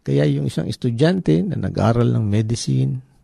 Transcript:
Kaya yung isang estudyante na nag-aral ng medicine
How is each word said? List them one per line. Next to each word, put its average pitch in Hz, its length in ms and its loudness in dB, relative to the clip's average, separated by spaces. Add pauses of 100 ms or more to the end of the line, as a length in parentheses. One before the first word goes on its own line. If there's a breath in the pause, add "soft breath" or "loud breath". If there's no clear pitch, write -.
Kaya 139 240 0
yung 143 240 0
isang 156 160 -4
estudyante 156 800 0
na 175 80 -4
nag-aral 107 560 0
ng 117 160 0
medicine 117 720 0 (260)